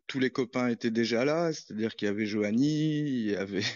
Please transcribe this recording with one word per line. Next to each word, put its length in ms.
tous 140
les 100
copains 380
étaient 240
déjà 320
là, 280
c'est-à-dire 440
qu'il 100
y 20
avait 160
Johanny, 760
il 300
y 40
avait, 280